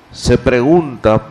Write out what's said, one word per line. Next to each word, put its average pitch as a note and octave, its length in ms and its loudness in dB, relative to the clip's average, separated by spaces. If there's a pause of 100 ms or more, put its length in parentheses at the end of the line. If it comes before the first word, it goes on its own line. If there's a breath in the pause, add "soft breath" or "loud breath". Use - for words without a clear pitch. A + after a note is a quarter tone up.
(100)
se - 280 0
pregunta B2+ 840 0 (100)